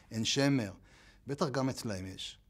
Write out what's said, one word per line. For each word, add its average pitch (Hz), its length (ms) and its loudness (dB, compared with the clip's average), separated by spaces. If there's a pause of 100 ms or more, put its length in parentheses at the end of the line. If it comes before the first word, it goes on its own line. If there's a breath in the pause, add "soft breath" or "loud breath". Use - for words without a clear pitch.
עין 113 160 -2
שמר, 139 460 4 (560 loud breath)
בטח 139 220 0
גם 131 200 0
אצלהם 107 360 -4
יש." - 340 -12 (100)